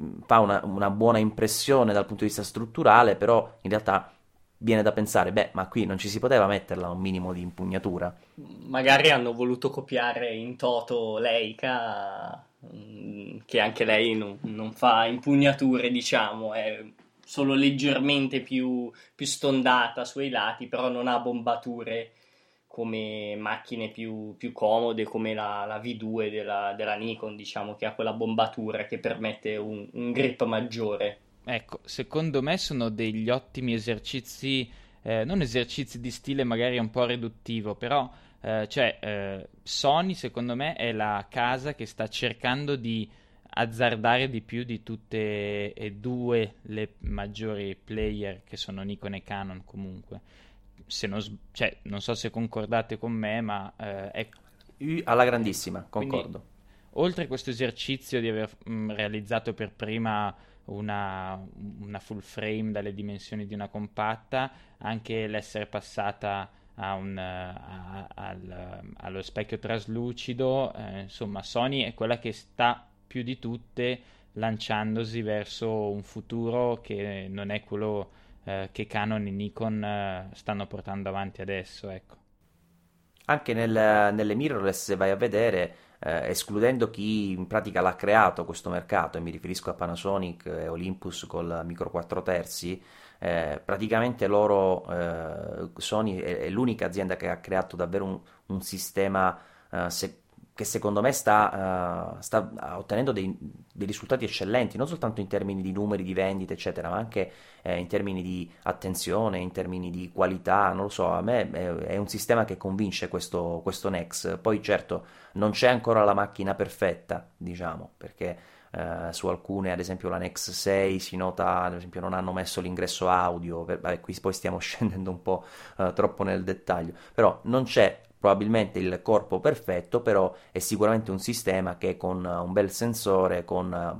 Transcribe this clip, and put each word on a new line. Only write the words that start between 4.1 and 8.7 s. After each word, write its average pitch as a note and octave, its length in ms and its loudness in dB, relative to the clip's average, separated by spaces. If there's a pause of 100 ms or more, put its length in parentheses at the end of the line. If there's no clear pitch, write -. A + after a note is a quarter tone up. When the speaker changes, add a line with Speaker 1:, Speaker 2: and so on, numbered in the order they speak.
Speaker 1:
viene A2 200 6
da G#2 100 6
pensare, G2+ 400 2
"Beh, G#2 200 4
ma F#2 140 -2
qui A2+ 180 0
non F#2 140 0
ci G2+ 100 -6
si G#2 100 -4
poteva B2 280 8
metterla F#2+ 420 0
un F2 120 -4
minimo F#2 320 -2
di F2+ 80 -6
impugnatura?" F2+ 720 -4 (540)
Speaker 2:
Magari C3+ 420 8